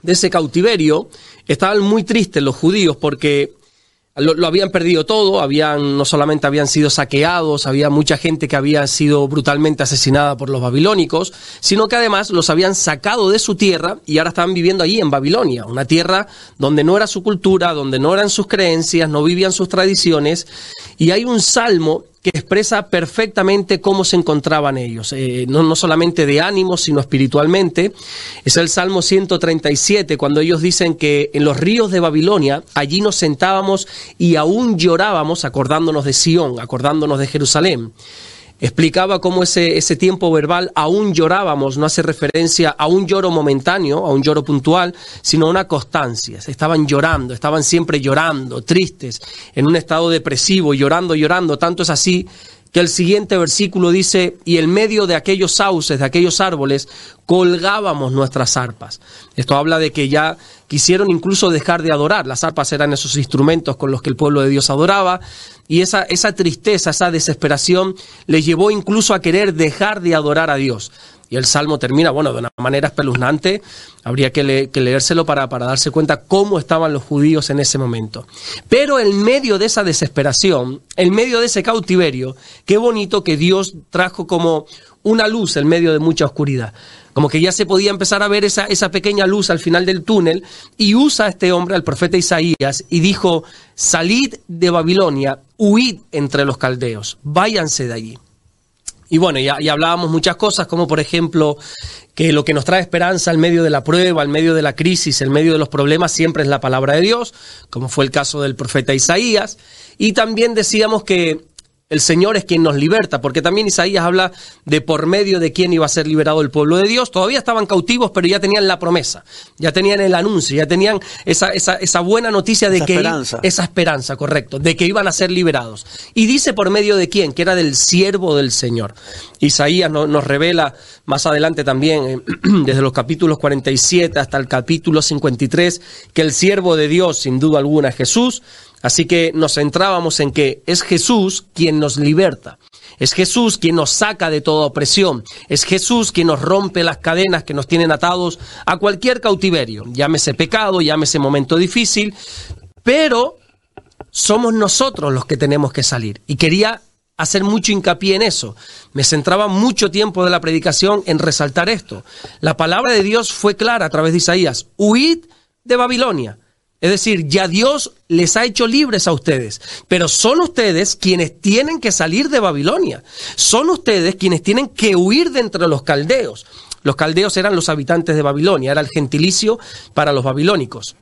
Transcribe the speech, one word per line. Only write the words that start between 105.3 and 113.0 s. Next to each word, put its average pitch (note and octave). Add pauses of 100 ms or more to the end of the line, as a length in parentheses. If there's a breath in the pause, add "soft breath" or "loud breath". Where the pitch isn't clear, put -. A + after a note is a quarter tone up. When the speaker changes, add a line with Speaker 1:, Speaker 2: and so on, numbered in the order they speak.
Speaker 1:
medio D#3
de D#3
los D3
problemas, D3+
siempre D#3+
es C#3
la C#3
palabra C3+
de D#3+
Dios, A3+ (360 loud breath)
como B2
fue C#3
el C#3
caso D3
del C#3
profeta C3+
Isaías. G3+ (400 loud breath)
Y G#3+
también A3+
decíamos A3
que E3+ (460)
el D#3
Señor F#3
es -
quien E3
nos D3
liberta, E3